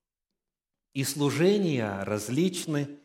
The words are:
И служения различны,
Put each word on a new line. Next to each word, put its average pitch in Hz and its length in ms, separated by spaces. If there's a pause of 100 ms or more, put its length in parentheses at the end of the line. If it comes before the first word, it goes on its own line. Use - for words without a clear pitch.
(920)
И 135 100
служения 143 1000
различны, 143 1000